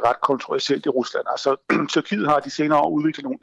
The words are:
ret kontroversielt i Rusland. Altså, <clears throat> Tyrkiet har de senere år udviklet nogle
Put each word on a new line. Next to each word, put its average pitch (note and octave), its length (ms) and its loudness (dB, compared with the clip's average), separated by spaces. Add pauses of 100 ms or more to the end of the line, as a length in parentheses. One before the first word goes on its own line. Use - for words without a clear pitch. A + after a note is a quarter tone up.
ret A#2+ 160 2
kontroversielt C#3 640 -2
i D#3 40 2
Rusland. B2+ 420 0
Altså, - 240 0 (140)
<clears throat> D3+ 200 0
Tyrkiet G3 380 0
har D3 120 4
de C#3+ 100 -6
senere D3+ 300 2
år D3+ 100 2
udviklet D#3 340 -2
nogle - 200 -6